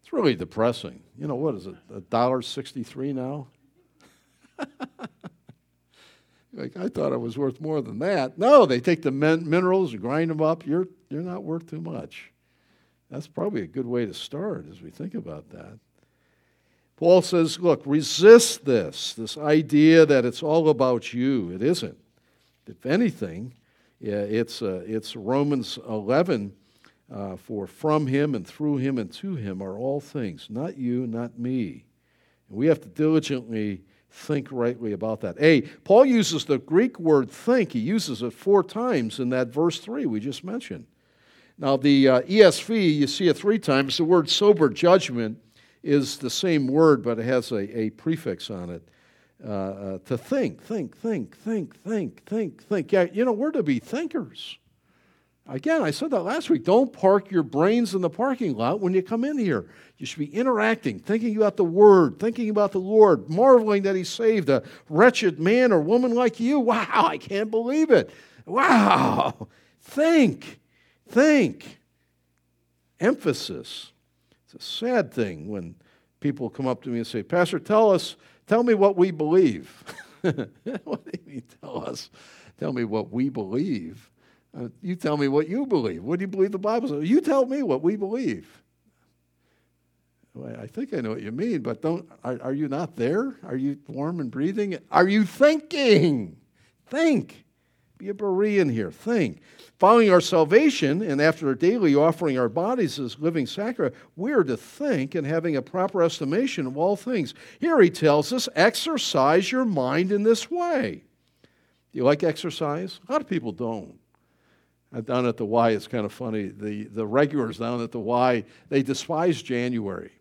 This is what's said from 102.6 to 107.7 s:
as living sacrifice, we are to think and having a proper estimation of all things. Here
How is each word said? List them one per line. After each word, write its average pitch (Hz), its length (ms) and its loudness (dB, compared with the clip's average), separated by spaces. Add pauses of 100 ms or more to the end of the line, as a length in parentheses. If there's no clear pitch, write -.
as 131 220 -8
living 156 260 -2
sacrifice, 208 500 -6 (200)
we 214 160 -6
are 233 120 2
to 127 140 -2
think 175 560 -6
and 151 140 -6
having 160 280 -2
a 131 60 -2
proper 185 400 -4
estimation 165 640 -2
of 131 120 -8
all 185 180 0
things. 196 400 -6 (240)
Here 320 200 0